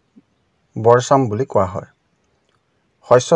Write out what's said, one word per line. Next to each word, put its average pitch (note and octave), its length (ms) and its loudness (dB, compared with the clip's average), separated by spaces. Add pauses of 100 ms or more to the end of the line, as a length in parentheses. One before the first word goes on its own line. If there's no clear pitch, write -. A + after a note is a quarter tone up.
(760)
বৰ্ষাম B2 520 2
বুলি G#2+ 160 -6
কোৱা G2+ 220 -2
হয়। F2+ 220 -12 (1200)
শস্য B2 280 2